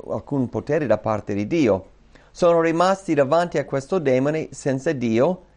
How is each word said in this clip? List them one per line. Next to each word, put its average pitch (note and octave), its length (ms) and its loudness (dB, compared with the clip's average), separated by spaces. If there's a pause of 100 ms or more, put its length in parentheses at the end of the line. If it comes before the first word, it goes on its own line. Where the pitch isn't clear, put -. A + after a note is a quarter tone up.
(100)
alcun B2 400 -4
potere D3 340 -2
da G#2+ 140 2
parte G#2+ 340 -4
di G2+ 140 -2
Dio. G#2+ 400 2 (440)
Sono E3+ 300 2
rimasti E3+ 540 2
davanti D#3 420 2
a C#3+ 80 -2
questo C#3 340 -4
demone C#3+ 520 0
senza C3+ 420 -4
Dio B2+ 520 0 (120)